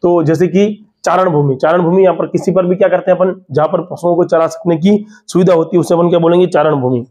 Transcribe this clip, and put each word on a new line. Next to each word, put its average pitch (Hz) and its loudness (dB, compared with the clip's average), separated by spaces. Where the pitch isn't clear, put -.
तो 175 2
जैसे 160 0
कि 202 -2
चारण 185 0
भूमि, 147 0
चारण 160 0
भूमि 180 2
यहाँ 175 2
पर 165 -6
किसी 175 -4
पर 180 0
भी 180 -2
क्या 190 0
करते 175 0
हैं 180 2
अपन, 185 -4
जहां 151 0
पर 160 -2
पशुओं 170 -4
को 170 0
चरा 165 0
सकने 165 -4
की 202 0
सुविधा 180 -2
होती 165 0
है, 170 2
उसे 165 0
अपन 170 2
क्या 175 2
बोलेंगे? 170 2
चारण 156 0
भूमि। 127 -4